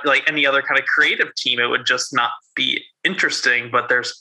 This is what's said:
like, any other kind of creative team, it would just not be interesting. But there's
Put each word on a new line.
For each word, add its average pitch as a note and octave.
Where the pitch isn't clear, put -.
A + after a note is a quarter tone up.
like, C3+
any D3+
other C#3
kind C3+
of C3+
creative D#3
team, B2
it A#2+
would B2
just B2+
not A#2+
be C3
interesting. C3
But A#2+
there's B2